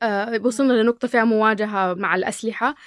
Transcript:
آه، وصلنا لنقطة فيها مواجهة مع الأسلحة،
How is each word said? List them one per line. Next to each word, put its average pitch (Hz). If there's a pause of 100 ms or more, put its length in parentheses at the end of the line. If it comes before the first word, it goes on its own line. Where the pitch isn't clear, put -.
آه، 220
وصلنا 254
لنقطة 240
فيها 233
مواجهة 214
مع 180
الأسلحة، 220 (120)